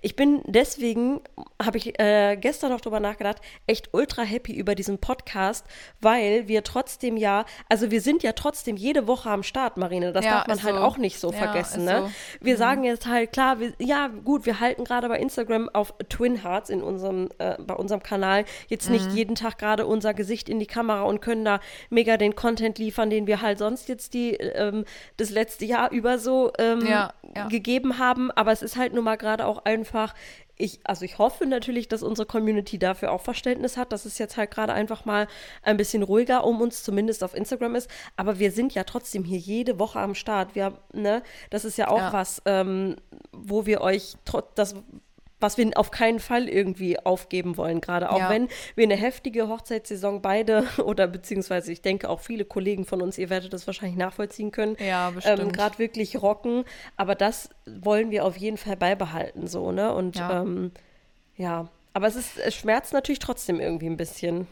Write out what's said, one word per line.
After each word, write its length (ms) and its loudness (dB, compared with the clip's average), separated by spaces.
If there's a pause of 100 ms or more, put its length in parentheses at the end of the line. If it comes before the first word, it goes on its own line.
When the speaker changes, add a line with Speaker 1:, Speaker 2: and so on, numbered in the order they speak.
Speaker 1:
Ich 140 -6
bin 320 4
deswegen, 720 2 (420)
hab 120 0
ich, 240 -4
äh, 380 6
gestern 340 0
noch 100 -2
drüber 180 -4
nachgedacht, 400 -2 (280)
echt 260 0
ultra 300 0
happy 320 -4
über 180 -2
diesen 240 -2
Podcast, 720 -4 (320)
weil 480 4
wir 160 2
trotzdem 540 -2
ja, 280 2 (240)
also 220 2
wir 100 2
sind 220 2
ja 80 2
trotzdem 440 -4
jede 300 0
Woche 240 0
am 140 0
Start, 340 -4
Marine. 360 -2
Das 120 2
Speaker 2:
Ja, 140 4
Speaker 1:
darf 80 -2
man 100 2
Speaker 2:
ist 60 -6
Speaker 1:
halt 140 2
Speaker 2:
so. 40 2
Speaker 1:
auch 160 4
nicht 220 -2
so 120 -2
Speaker 2:
Ja, 60 -6
Speaker 1:
vergessen, 440 -2
Speaker 2:
ist 120 0
Speaker 1:
ne? 140 4
Speaker 2:
so. 40 -8 (320)
Speaker 1:
Wir 120 6
Speaker 2:
Mhm. 20 -2
Speaker 1:
sagen 260 4
jetzt 220 0
halt, 260 2
klar, 280 4
wir, 180 -4
ja 300 0
gut, 400 0
wir 120 0
halten 260 2
gerade 220 0
bei 120 0
Instagram 520 0
auf 220 0 (160)
Twin 340 0
Hearts 280 -2
in 100 -2
unserem, 560 -2
äh, 240 -4
bei 140 -6
unserem 260 -2
Kanal 440 2 (240)
jetzt 200 -4
nicht 220 4
Speaker 2:
Mhm. 60 -2
Speaker 1:
jeden 180 0
Tag 240 -6
gerade 260 2
unser 300 2
Gesicht 340 -4
in 100 -2
die 60 -2
Kamera 460 0
und 100 0
können 220 -2
da 160 4 (300)
mega 260 6
den 220 4
Content 420 0
liefern, 300 0
den 180 0
wir 140 2
halt 180 0
sonst 300 -2
jetzt 240 -8
die, 220 0
ähm, 500 -2 (320)
das 120 -2
letzte 360 -2
Jahr 260 2
über 280 2
so, 380 2
ähm, 280 2
Speaker 2:
Ja, 280 2 (220)
ja. 140 -8
Speaker 1:
gegeben 500 0
haben. 320 2
Aber 220 4
es 80 0
ist 160 -8
halt 160 0
nun 100 2
mal 140 2
gerade 280 -2
auch 200 -2
einfach, 480 0 (420)
ich, 300 -4
also 180 -4
ich 140 -10
hoffe 300 4
natürlich, 420 -2
dass 120 -2
unsere 240 -2
Community 540 0
dafür 320 0
auch 80 0
Verständnis 560 -2
hat, 160 -4
dass 140 -6
es 140 -12
jetzt 180 -4
halt 140 -2
gerade 200 -2
einfach 320 -2
mal 240 0 (360)
ein 120 4
bisschen 260 2
ruhiger 440 4
um 160 2
uns 220 -2
zumindest 420 0
auf 100 -10
Instagram 400 -4
ist. 140 -4 (260)
Aber 240 0
wir 140 2
sind 200 0
ja 120 -2
trotzdem 400 -6
hier 140 -4
jede 400 -2
Woche 200 -2
am 160 -2
Start. 400 -4
Wir, 220 -2 (160)
ne, 300 0 (260)
das 160 -4
ist 120 -6
ja 120 2
auch 80 6
Speaker 2:
Ja. 160 0
Speaker 1:
was, 320 -2
ähm, 500 0 (380)
wo 320 -4
wir 160 2
euch 420 0
tro-, 200 -2 (120)
das, 200 0 (680)
was 140 0
wir 180 4
auf 140 4
keinen 300 2
Fall 280 0
irgendwie 560 0
aufgeben 540 0
wollen 240 -2
gerade. 300 0
Auch 80 6
Speaker 2:
Ja. 100 2
Speaker 1:
wenn 180 4 (280)
wir 80 8
eine 120 6
heftige 540 -2
Hochzeitssaison 720 -4
beide 460 4 (100)
<laughs> 80 2
oder 220 4
beziehungsweise 640 -4
ich 100 -10
denke 280 0
auch 100 -2
viele 260 -6
Kollegen 400 -2
von 160 -2
uns, 160 -4
ihr 140 -4
werdet 200 -4
das 140 -10
wahrscheinlich 320 -6
nachvollziehen 540 -4
können, 280 -2
Speaker 2:
Ja, 300 0
Speaker 1:
ähm, 60 -8
Speaker 2:
bestimmt. 380 2
Speaker 1:
grad 260 0
wirklich 420 -2
rocken. 420 2 (320)
Aber 200 0
das 340 0 (160)
wollen 460 2
wir 140 2
auf 120 0
jeden 200 -4
Fall 200 -6
beibehalten, 680 0
so, 240 -4
ne? 240 2
Und, 220 -2
Speaker 2:
Ja. 260 -2
Speaker 1:
ähm, 300 -4 (600)
ja. 340 -4 (240)
Aber 120 0
es 100 4
ist, 220 -10
es 160 0
schmerzt 400 0
natürlich 240 0
trotzdem 420 -2
irgendwie 280 -2
ein 100 -4
bisschen. 540 -4